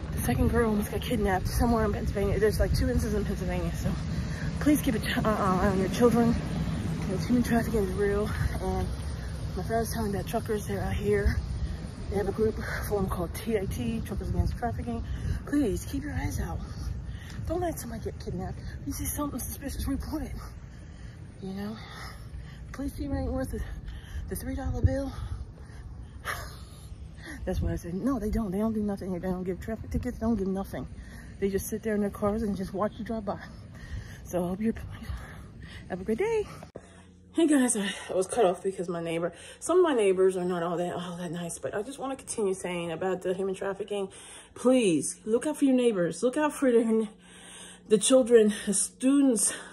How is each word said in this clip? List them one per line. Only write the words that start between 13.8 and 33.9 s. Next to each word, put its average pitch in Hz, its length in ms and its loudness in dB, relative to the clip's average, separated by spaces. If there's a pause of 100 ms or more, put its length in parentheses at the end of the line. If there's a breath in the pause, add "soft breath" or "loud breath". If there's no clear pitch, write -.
Truckers 190 240 -4
Against - 280 2
Trafficking. 233 460 -4 (420 loud breath)
Please 247 380 2
keep 277 200 -4
your 294 100 -6
eyes 285 260 -2
out. - 180 -4 (920 loud breath)
Don't 330 100 0
let 339 180 0
somebody 226 240 -8
get - 160 -6
kidnapped. 180 420 -6 (260 loud breath)
You 277 80 -4
see 277 100 -4
something 277 380 -4
suspicious, - 480 -6
report 277 340 -2
it. - 80 -8 (1080 loud breath)
You 190 100 -6
know, 202 240 -6 (960 loud breath)
police 269 220 -6
people 277 240 -2
ain't 240 160 -2
worth 262 180 -2
the, 220 80 -4 (720 loud breath)
the 190 80 -4
three 262 180 -6
dollar 254 260 -2
bill. 269 300 2 (1120 loud breath)
<sighs> - 80 -6 (1120 loud breath)
That's 185 140 0
why 170 140 0
I - 20 -2
said, 170 180 -6
no, 233 260 0
they 208 100 -2
don't. 208 220 0
They 190 80 0
don't 220 140 2
do 214 100 0
nothing 190 280 -2
here. 175 80 -2
They 185 80 -4
don't 185 160 -2
give 180 160 -4
traffic - 320 -8
tickets. 247 260 -2
They 220 80 -4
don't 226 120 2
give 190 100 0
nothing. 190 400 -4 (540 loud breath)
They 196 80 2
just 196 180 -2
sit 214 160 -6
there 220 120 0
in 202 40 2
their 202 100 2
cars 208 320 0
and 202 140 0
just 180 180 -6
watch 202 240 -2
you 226 60 -6
drive 220 220 -4
by. 170 160 -6 (800 loud breath)